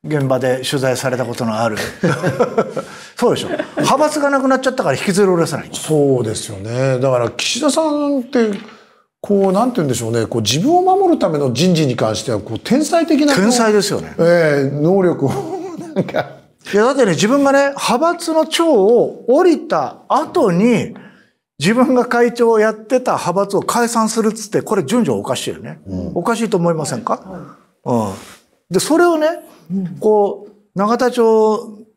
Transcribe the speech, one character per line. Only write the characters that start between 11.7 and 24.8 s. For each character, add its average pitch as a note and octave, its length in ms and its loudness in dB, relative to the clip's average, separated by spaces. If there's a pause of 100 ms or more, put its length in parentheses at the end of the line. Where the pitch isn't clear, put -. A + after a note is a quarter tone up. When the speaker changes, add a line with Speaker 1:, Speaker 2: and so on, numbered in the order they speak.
Speaker 2:
事 D#3+ 120 2
に A#2+ 100 -2
関 A2 180 0
し - 80 -8
て - 80 -6
は、 G#2+ 80 0
こ A2 160 -8
う、 G#2+ 60 -8
天 D#4 240 0
才 E4 220 0
的 D4+ 200 2
な、 C#4+ 80 2
Speaker 1:
天 G3+ 160 2
才 A#3 220 2
で G#3 100 2
す - 100 -4
よ G#2+ 80 -4
ね。 D#2+ 180 -14
Speaker 2:
え D#3 520 2
え、 - 0 -
能 D#3+ 320 2
力 D3 240 0
を、 - 40 2
<laughs> E4+ 640 -8
な G3 80 -2
ん - 20 0
か。 - 260 -4 (420)
Speaker 1:
い F#3+ 40 0
や、 G#3+ 80 4
だ C4 80 2
っ - 20 0
て C4+ 100 4
ね、 F#3+ 80 2
自 D3+ 140 0
分 C#4 160 2
が C#4 80 4
ね、 C#4 200 4
派 - 280 -2
閥 E4 340 -2
の D#4 140 2
長 E4 260 2
を G#3 560 4
降 D4 160 4
り E4 220 4
た D3 420 -4
後 C4 440 2
に、 F#3 420 2 (640)
自 F3+ 160 0
分 C4 200 2
が A#3+ 100 2
会 A#3+ 300 2
長 A#3 160 2
を A3 100 4
や A3 120 2
っ - 20 -6
て B3 260 -2
た A#3+ 120 -2
派 E3 200 -2
閥 G3 240 -2
を E3 60 0
解 A#3 260 -2
散 A3+ 200 0
す A3+ 140 -2
る G#3+ 60 2
っ G#3 60 -2
つ - 140 -12
っ - 20 -16
て、 C#3 120 0
こ - 140 -2
れ F3+ 80 0